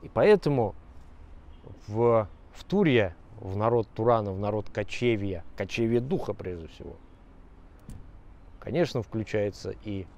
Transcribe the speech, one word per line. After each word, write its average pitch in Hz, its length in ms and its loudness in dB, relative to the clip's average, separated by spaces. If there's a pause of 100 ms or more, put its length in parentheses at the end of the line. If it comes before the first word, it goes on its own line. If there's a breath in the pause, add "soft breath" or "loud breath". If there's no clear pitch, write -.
И - 100 -16
поэтому 143 600 4 (1120)
в, 113 400 4 (260)
в - 100 -18
Туре, 127 520 4 (240)
в 98 160 -6
народ 113 380 2
Турана, 110 380 2
в 95 80 -6
народ 104 300 -2
кочевья, 101 720 0 (120)
кочевья 113 440 0
духа 131 340 -2
прежде 90 360 -8
всего, - 260 -16 (1600)
конечно, 120 440 -2
включается 104 800 -4
и 98 240 -8 (100)